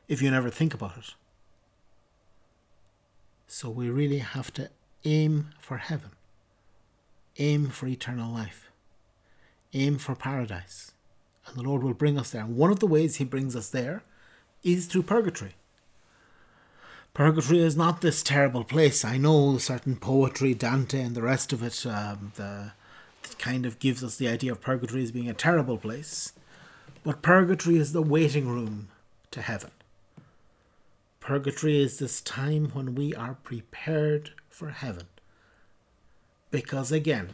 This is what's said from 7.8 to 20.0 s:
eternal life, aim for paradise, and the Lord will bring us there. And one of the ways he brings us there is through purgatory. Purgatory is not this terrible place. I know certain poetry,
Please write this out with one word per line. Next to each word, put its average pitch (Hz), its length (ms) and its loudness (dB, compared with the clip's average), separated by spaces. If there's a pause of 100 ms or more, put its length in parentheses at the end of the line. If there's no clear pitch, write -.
eternal 123 420 -6
life, 113 400 -10 (1000)
aim 139 280 0
for 131 160 -4
paradise, 117 760 -8 (560)
and - 80 -20
the 123 80 -6
Lord 135 180 0
will 127 120 0
bring 147 260 2
us 120 120 -6
there. 113 120 -6
And 117 140 -4
one 160 140 6
of 196 100 2
the 220 60 4
ways 156 280 4
he 147 80 -2
brings 135 320 -4
us 113 140 -6
there 139 340 -4 (600)
is 180 240 2
through 185 160 0
purgatory. 190 480 0 (1600)
Purgatory 156 460 4
is 160 180 4
not 165 240 2
this 156 220 2
terrible 139 400 2
place. 143 420 4
I 123 100 -2
know 143 440 6
certain 131 360 -2
poetry, 131 600 2